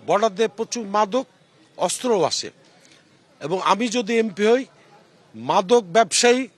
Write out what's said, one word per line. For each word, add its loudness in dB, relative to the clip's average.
বর্ডার 2
দিয়ে 0
প্রচুর -8
মাদক 0
অস্ত্রও 0
আসে। -4
এবং -4
আমি 2
যদি -2
এমপি -2
হই, 2
মাদক 2
ব্যবসায়ী 2